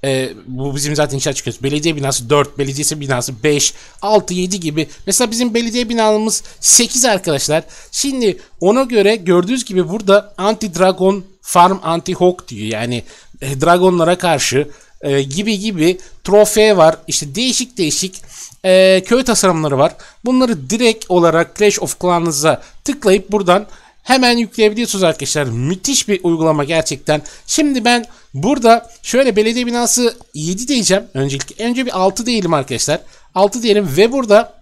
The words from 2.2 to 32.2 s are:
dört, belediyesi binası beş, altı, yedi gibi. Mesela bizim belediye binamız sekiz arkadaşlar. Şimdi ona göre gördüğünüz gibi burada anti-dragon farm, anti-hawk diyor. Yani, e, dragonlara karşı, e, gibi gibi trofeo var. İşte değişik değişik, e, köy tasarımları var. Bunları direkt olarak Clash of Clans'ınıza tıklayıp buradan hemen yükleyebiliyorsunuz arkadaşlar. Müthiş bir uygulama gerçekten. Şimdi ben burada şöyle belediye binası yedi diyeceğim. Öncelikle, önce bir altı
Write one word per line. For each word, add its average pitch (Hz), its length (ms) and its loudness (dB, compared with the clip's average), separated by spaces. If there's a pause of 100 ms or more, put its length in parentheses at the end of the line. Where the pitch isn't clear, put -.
dört, 147 280 2
belediyesi 143 420 -4
binası 127 440 -6
beş, 147 300 0 (280)
altı, 202 320 2
yedi 180 260 -4
gibi. 165 280 -4 (180)
Mesela 220 260 0
bizim 233 220 -2
belediye 233 360 -2
binamız 220 540 0 (160)
sekiz - 460 2
arkadaşlar. 165 580 0 (280)
Şimdi 254 460 -2 (240)
ona 220 220 2
göre 220 320 2
gördüğünüz 180 500 0
gibi 180 240 -2
burada 202 480 0
anti-dragon 190 840 0 (200)
farm, 185 360 4
anti-hawk 180 720 -2
diyor. 107 200 -10
Yani, 113 360 -4 (380)
e, 135 200 -6
dragonlara 175 560 4
karşı, 147 500 0 (340)
e, 139 200 0
gibi 190 380 -4
gibi 185 380 0 (260)
trofeo 208 540 4
var. 165 200 6 (100)
İşte 143 280 -6
değişik 247 420 -4
değişik, 185 440 -4 (440)
e, 190 400 4
köy 254 180 2
tasarımları 165 540 0
var. 147 180 2 (300)
Bunları 233 440 0
direkt 226 420 0
olarak 170 460 2
Clash 208 220 2
of - 220 -8
Clans'ınıza 165 600 0 (220)
tıklayıp 196 480 0
buradan 202 360 2 (420)
hemen 247 280 4
yükleyebiliyorsunuz 214 680 0
arkadaşlar. 151 400 -2
Müthiş 139 640 -4
bir 202 160 0
uygulama 160 400 0
gerçekten. 156 580 -2 (260)
Şimdi 277 380 0
ben 240 200 2 (280)
burada 233 560 2 (140)
şöyle 247 320 0
belediye 226 300 0
binası 240 500 0 (180)
yedi 185 340 -6
diyeceğim. 214 360 0 (100)
Öncelikle, 139 520 -6
önce 240 200 -2
bir 240 140 -4
altı 190 260 0